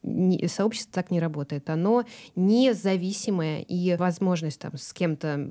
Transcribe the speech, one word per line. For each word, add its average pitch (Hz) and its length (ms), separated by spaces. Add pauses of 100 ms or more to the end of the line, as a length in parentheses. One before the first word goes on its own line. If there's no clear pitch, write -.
Не, 185 420
сообщество - 460
так 180 180
не 175 80
работает. 147 500
Оно 196 360 (320)
независимое, 190 1300
и 180 340
возможность 175 640
там - 160
с - 160
кем-то 151 580